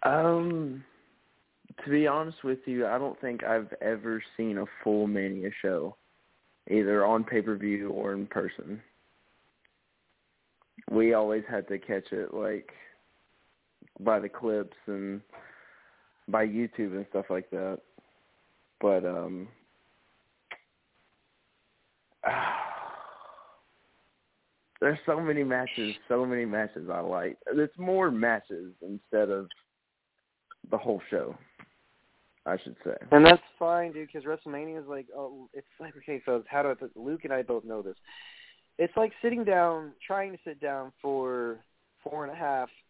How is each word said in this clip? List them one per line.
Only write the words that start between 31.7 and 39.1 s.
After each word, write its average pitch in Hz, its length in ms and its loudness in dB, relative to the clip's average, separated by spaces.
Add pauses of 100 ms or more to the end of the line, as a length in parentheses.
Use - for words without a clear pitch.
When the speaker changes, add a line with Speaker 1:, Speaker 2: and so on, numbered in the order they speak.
Speaker 1:
I 90 120 -2
should - 260 -12
say. 62 120 -4 (160)
Speaker 2:
And 147 120 12
that's 170 180 12 (160)
fine, 170 340 2
dude, 151 200 -10
'cause 147 120 -10
WrestleMania 156 560 -6
is 143 80 -14
like, 139 260 -10
oh, 135 380 -12
it's 139 140 -16 (120)
like, 156 200 -16
okay, 139 220 -8
folks, 120 280 -2
how 143 140 0
do 143 80 0
I 131 40 0
put, 127 220 -14
Luke 139 280 -8
and 139 80 -4
I 131 100 0
both 120 220 -2
know 110 180 -8
this. 95 140 -10 (840)
It's 170 180 0
like 220 160 2 (100)